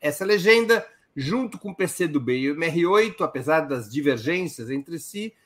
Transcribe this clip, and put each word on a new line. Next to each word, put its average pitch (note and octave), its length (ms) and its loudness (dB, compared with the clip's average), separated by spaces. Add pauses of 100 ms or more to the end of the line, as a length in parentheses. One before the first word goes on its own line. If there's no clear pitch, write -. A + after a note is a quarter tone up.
Essa D3+ 240 -2
legenda, G#3+ 600 4 (340)
junto G3 380 -4
com G3+ 140 -10
o F3+ 40 -12
P F#3 120 -2
C F3 200 -2
do D3 120 0
B B2 180 -2
e C3+ 140 0
o - 20 -2
M E3 140 -2
R E3+ 180 2
oito, G3+ 380 2
apesar D3+ 380 0
das C3 280 -6
divergências C#3 800 -2
entre C#3 300 -8
si, G#3+ 340 -10 (120)